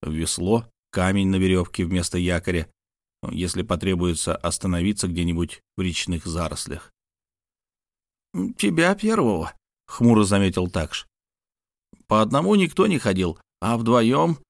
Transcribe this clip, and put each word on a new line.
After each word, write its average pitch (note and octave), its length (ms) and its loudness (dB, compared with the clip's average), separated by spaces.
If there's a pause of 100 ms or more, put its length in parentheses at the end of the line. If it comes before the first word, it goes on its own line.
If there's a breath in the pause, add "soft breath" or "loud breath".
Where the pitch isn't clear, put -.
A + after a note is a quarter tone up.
весло, E2+ 680 -2 (220)
камень F#2+ 380 0
на F#2+ 80 2
веревке F#2 500 0
вместо F2+ 320 -2
якоря, F2 500 -2 (600)
если F2 320 -4
потребуется F2+ 720 -2
остановиться F2+ 720 -2
где-нибудь E2+ 540 -4 (140)
в - 40 -6
речных F2 460 -4
зарослях. D#2+ 640 -8 (1700)
"Тебя F3+ 360 2
первого", F#3 600 0 (320)
хмуро A#2 380 4
заметил F#2+ 440 2
Такш. - 380 -6 (1000)
По - 140 2
одному C#3+ 340 2
никто F#3+ 320 2
не F3+ 120 2
ходил, F#2 400 0 (220)
а A2+ 160 0
вдвоем B2 640 4 (120)